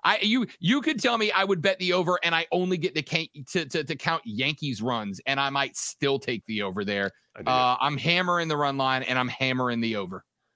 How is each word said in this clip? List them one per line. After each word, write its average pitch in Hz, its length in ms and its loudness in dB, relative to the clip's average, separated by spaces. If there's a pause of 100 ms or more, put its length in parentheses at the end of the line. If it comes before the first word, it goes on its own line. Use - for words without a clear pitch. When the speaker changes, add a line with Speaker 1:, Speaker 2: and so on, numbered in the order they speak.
Speaker 1:
I, 214 200 4
you, 220 240 2 (120)
you 233 220 4
could 311 200 0
tell 240 180 2
me 214 120 2
I 190 140 2
would 190 180 2
bet 190 160 2
the 180 140 0
over 180 320 2
and 170 100 2
I 165 160 2
only 185 260 2
get 151 200 -2
to 156 60 0
ca-, 160 280 -2 (220)
to, 170 120 0
to, 147 200 -2
to 151 120 -4
count 165 300 -2
Yankees 127 560 -4
runs, 110 420 -4
and 135 140 0
I 139 120 0
might 139 260 -2
still - 420 0
take 120 280 -4
the 107 160 -4
over 98 220 -4
there. 98 280 -2 (240)
Speaker 2:
I 107 60 -14
do. 117 60 -2
Speaker 1:
Uh, 127 320 2
I'm 143 160 0
hammering 175 520 0
the 156 80 0
run 143 200 0
line 131 280 0
and 127 120 0
I'm 123 120 2
hammering 127 520 0
the 113 160 -2
over. 95 280 -6 (320)